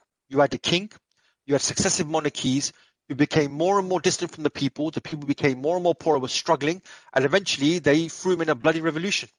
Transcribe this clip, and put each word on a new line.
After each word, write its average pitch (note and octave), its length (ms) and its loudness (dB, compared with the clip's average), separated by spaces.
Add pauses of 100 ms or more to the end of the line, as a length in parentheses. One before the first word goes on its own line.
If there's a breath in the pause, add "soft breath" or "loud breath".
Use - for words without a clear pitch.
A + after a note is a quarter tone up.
(280)
You C3+ 120 2
had C#3 140 2
a - 40 -6
king, F#3+ 320 -2 (540)
you C#3 100 0
had C3+ 60 2
successive F3 480 -2
monarchies C#3+ 640 -2 (360 soft breath)
who C#3+ 60 -8
became C#3+ 380 2
more F3+ 260 2
and F#3 100 0
more F3+ 120 0
distant E3+ 300 -2
from D#3 140 -6
the C#3+ 60 0
people. D3 400 -4
The - 100 -8
people D3 260 -10
became C3+ 340 0
more D#3+ 160 0
and F3+ 60 -4
more F3 120 2
poor, D3+ 240 0
were B2+ 100 -4
struggling, D#3+ 520 -2 (320 loud breath)
and C3+ 120 2
eventually E3 540 2
they D#3 300 4
threw F3+ 260 -2
him E3 80 0
in D#3+ 60 0
a D3+ 60 2
bloody D#3 260 0
revolution. D#3+ 480 -2 (100)